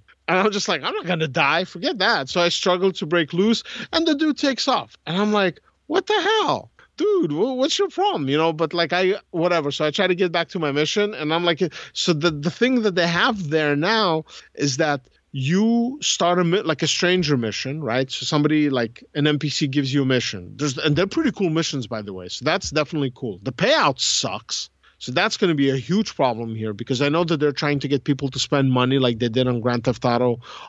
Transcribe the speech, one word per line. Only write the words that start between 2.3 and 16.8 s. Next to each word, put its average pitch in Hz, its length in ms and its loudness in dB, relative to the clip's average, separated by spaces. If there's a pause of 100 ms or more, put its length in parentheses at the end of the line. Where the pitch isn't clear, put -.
I 175 80 4
struggle 180 460 2
to - 120 -8
break 160 280 0
loose 208 300 2 (280)
and 330 160 0
the 311 80 2
dude 302 220 0
takes 269 320 -2
off. - 260 -2 (100)
And 160 120 -4
I'm 208 160 2
like, 196 260 2 (280)
"What 339 200 0
the 415 140 2
hell? 381 500 0 (240)
Dude, 359 360 0
wh-, 226 260 0
what's 269 200 0
your 392 120 0
problem?" 330 400 0
You 143 80 2
know, 165 160 2
but, 156 200 -2
like, 170 200 0
I, 185 220 2 (160)
whatever. 165 400 0
So 151 140 -2
I 151 60 2
try 185 160 2
to 180 80 2
get 180 160 0
back 170 180 -2
to 190 100 -6
my 151 120 0
mission 180 420 0
and 151 200 -2
I'm 170 100 0
like, 175 180 2 (300)
so - 220 0
the, 160 180 0
the 147 200 -4
thing 247 320 2
that 202 120 0
they 170 120 2
have 190 420 0
there 147 260 2
now 170 480 2 (320)
is 135 220 -2
that 147 240 0 (300)
you 226 720 0
start 175 380 2
a 180 40 4
mi-, 175 200 2
like, 156 200 -2